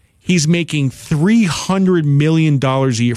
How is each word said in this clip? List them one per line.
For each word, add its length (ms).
he's 280
making 440
three 560
hundred 600
million 540
dollars 400
a 60
year. 120